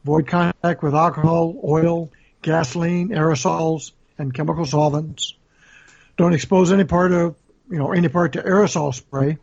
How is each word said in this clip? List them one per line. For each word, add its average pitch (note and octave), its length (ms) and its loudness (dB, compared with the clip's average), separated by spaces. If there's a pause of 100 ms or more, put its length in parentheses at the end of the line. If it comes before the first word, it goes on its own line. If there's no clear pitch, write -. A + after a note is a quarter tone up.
Avoid D3+ 220 0
contact F3 540 -2
with D3 140 0
alcohol, E3 680 0
oil, E3 480 0 (320)
gasoline, E3+ 680 -2
aerosols, D#3+ 800 0 (260)
and C3+ 160 -6
chemical D#3 320 -4
solvents. D3+ 720 -2 (800)
Don't E3+ 180 4
expose F3+ 380 2
any G3 140 4
part F3+ 260 2
of, E3+ 240 0 (340)
you F3 80 -6
know, D#3+ 140 -2
any F3 160 2
part D3+ 260 0
to - 80 -6
aerosol F#3 520 0
spray C#3 500 -4